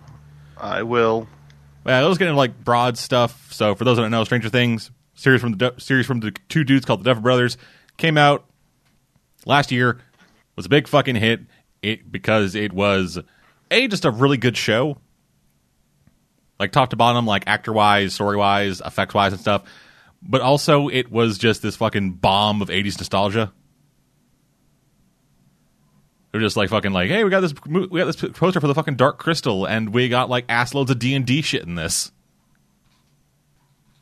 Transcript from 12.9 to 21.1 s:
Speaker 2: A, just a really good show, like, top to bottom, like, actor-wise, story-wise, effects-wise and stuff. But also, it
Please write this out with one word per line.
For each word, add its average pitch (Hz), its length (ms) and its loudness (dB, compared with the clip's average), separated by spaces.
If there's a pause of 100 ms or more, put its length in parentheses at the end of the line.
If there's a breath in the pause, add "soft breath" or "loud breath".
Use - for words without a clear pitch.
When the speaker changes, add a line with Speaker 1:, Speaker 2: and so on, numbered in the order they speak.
Speaker 2:
A, 240 160 2
just 208 160 -4
a 131 80 2
really 135 240 2
good 120 220 0
show, 127 400 0 (1600)
like, 98 120 -4
top 131 180 2
to 123 60 -6
bottom, 120 320 2
like, 98 180 0
actor-wise, 104 680 2
story-wise, 101 680 0
effects-wise 101 500 0
and 95 80 -8
stuff. 101 220 0 (600 loud breath)
But 123 180 -2
also, 143 460 2
it 123 240 -4